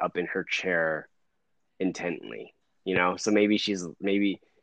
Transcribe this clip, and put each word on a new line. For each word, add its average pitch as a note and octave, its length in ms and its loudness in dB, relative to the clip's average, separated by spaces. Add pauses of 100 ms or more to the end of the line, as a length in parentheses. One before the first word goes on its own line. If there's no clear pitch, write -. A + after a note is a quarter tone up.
up F2 140 -2
in F2 100 0
her F#2 180 -4
chair D#2+ 640 -2 (720)
intently, E2 760 -6 (300)
you F#2 120 0
know? F2+ 200 2
So - 140 -2
maybe G#2 260 6
she's, F#2+ 300 -2 (140)
maybe G2+ 400 0 (220)